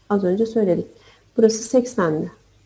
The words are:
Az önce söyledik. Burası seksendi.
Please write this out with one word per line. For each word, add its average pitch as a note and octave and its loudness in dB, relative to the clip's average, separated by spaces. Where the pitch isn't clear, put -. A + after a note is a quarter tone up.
Az G3+ -2
önce G3 0
söyledik. G#3 0
Burası A3 2
seksendi. F3 -2